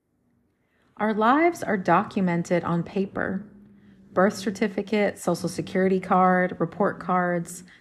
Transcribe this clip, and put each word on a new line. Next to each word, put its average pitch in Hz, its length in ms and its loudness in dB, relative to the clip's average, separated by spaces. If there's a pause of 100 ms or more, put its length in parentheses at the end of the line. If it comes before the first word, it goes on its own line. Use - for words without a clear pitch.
(960)
Our 214 180 -2
lives 285 480 2
are - 160 -2
documented 175 880 2
on 170 200 -2
paper. 196 600 -4 (720)
Birth 202 240 4
certificate, 208 800 -2
social 170 320 -2
security 190 500 0
card, 185 600 2
report 175 400 -2
cards, 175 640 -2 (180)